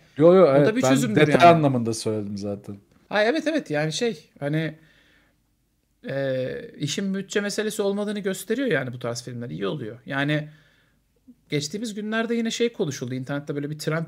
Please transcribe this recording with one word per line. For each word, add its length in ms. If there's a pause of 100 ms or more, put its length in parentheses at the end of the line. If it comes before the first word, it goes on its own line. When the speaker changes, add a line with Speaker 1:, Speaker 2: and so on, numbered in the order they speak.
(160)
Speaker 1:
Yo, 180
yo, 80
Speaker 2:
O 40
da 120
Speaker 1:
evet. 180
Speaker 2:
bir 60
Speaker 1:
Ben 60
Speaker 2:
çözümdür 320
Speaker 1:
detay 140
Speaker 2:
yani. 220
Speaker 1:
anlamında 380
söyledim 440
zaten. 380 (320)
Speaker 2:
Ha, 160
evet, 220
evet. 240
Yani 220
şey, 360 (120)
hani, 380 (1300)
e, 380 (320)
işin 360
bütçe 260
meselesi 420
olmadığını 360
gösteriyor 500
yani 240
bu 60
tarz 240
filmler. 280
İyi 160
oluyor. 400
Yani 420 (1000)
geçtiğimiz 460
günlerde 400
yine 160
şey 220
konuşuldu. 420
İnternette 400
böyle 160
bir 80
trend 300